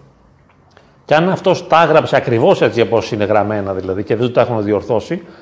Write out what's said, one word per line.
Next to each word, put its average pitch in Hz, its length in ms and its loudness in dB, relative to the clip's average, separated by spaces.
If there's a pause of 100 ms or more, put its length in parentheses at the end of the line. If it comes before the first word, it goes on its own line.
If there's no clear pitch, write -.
(1040)
Και - 100 0
αν 165 140 2
αυτός - 380 0
τα 165 160 4
έγραψε 151 340 2
ακριβώς 131 460 2
έτσι 117 180 0
όπως 110 320 0
είναι 104 120 -2
γραμμένα, 101 480 0
δηλαδή, 92 300 -6
και 113 140 -4
δεν 117 160 -2
το 139 80 2
έχουν 113 240 0
διορθώσει, 104 580 -4 (200)